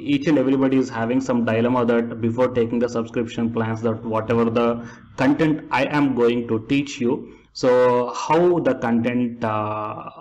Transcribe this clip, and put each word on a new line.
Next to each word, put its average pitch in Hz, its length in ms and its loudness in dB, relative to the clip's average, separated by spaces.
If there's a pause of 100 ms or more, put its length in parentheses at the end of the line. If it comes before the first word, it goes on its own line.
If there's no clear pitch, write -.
each 143 260 0
and 156 100 4
everybody 135 400 2
is 123 140 2
having 117 300 -2
some 120 240 0
dilemma 117 420 2
that 117 340 0
before 117 280 0
taking 117 320 0
the 120 80 0
subscription 117 640 -4
plans, 113 300 -4
that 113 220 -2
whatever 117 420 0
the 117 380 0 (320)
content 147 540 2
I 127 140 0
am 143 320 0
going 120 320 2
to 113 180 -2
teach 139 340 -2
you, 120 360 -4 (160)
so 123 600 4
how 170 460 2
the 131 160 0
content, 120 680 -2
uh, 107 680 -4 (100)